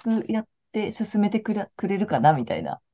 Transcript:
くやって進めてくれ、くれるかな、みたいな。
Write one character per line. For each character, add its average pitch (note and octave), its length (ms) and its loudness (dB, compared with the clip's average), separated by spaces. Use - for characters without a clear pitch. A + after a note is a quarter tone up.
く A3+ 260 0
や A3 140 0
っ A3 60 -12
て G#3+ 180 -2
進 G#3+ 300 -2
め G3+ 100 4
て A3 100 0
く G#3+ 140 -2
れ、 G3+ 220 -4
く F#3 120 -4
れ G3 80 0
る G3+ 100 0
か C#3 140 0
な、 D3+ 140 8
み B2+ 100 0
た - 120 -4
い E2 60 -4
な。 D2 180 -6